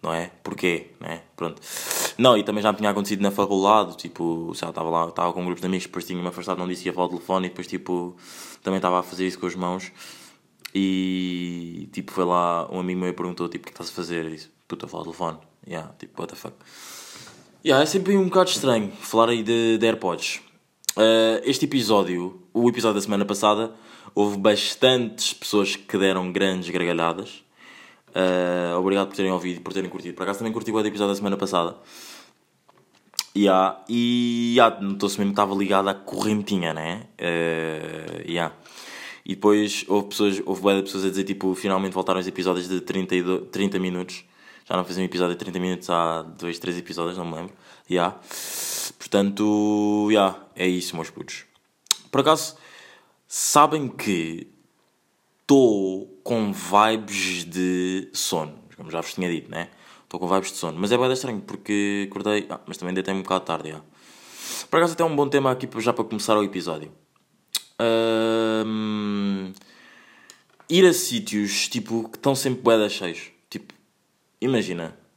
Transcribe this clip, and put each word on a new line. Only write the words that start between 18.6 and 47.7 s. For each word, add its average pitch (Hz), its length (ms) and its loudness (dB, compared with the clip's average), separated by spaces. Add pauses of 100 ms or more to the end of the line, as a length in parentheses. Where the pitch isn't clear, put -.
falar 113 280 4
aí 117 120 2
de, 113 380 4
de 113 60 4
AirPods. 98 560 0 (540)
Eh, 113 500 6
este 139 200 0
episódio, 95 760 0 (100)
o 120 160 6
episódio 113 260 2
da 101 60 0
semana 101 240 0
passada, 107 480 2 (400)
houve 104 240 2
bastantes 110 960 2
pessoas - 420 0
que - 220 -6
deram 92 360 2
grandes 92 360 0
gargalhadas. 85 760 -2 (680)
Eh, 90 600 2
obrigado 95 320 2
por 95 80 -14
terem 95 160 0
ouvido 90 260 -2
e - 40 -14
por 95 100 -10
terem 92 180 -4
curtido. 87 260 -12
Por 92 80 -6
acaso 98 160 -4
também 113 120 -4
curti 110 180 -6
o 110 120 2
episódio 101 320 0
da - 20 0
semana 98 220 -2
passada. 90 400 0 (1600)
Yeah, 95 540 4
e 120 720 0
yeah, 110 240 6
notou-se 98 360 -2
mesmo 101 140 0
que 101 80 0
estava 98 160 2
ligado 98 320 2
à 98 60 0
correntinha, 101 800 -2
né? 82 340 -8 (100)
Eh, 80 1120 -4
yeah. 82 260 -2 (720)
E 98 120 -4
depois 104 520 4
houve 101 220 2
pessoas, 101 360 2
houve 92 160 -4
bué 98 140 4
de 98 60 2
pessoas 95 240 -4
a 95 40 4
dizer: 95 140 -2
tipo, 95 320 -2
"Finalmente 95 380 0
voltaram 92 260 0
os 90 80 -4
episódios 90 400 -2
de 92 140 -2
trinta 92 340 -2
e 90 80 2
do-, 90 220 -2
trinta 98 340 -2
minutos." 90 460 -6 (400)
Já 92 100 -4
não 92 80 0
fazia 90 180 -6
um 95 40 0
episódio 90 300 0
de 87 40 -14
trinta 92 180 -8
minutos 90 320 -4
há 82 320 0
dois, 80 380 -8
três 90 180 -4
episódios, 85 400 -6
não 87 80 -6
me 82 100 -8
lembro. 85 180 -10 (360)